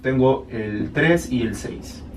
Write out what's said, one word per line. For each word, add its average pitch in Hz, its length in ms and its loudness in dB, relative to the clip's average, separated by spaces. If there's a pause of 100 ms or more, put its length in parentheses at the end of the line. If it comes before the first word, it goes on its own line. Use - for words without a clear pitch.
Tengo 131 480 4
el 107 420 -4
tres 165 380 4
y 123 120 0
el 107 120 -2
seis. - 480 -10 (140)